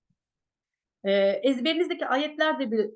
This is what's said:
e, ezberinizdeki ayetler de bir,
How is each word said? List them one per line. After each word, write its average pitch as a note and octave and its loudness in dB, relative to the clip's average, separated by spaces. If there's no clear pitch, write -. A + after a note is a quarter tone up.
e, G3 0
ezberinizdeki D#4 0
ayetler D4+ 0
de A#3+ -4
bir, G#3+ 0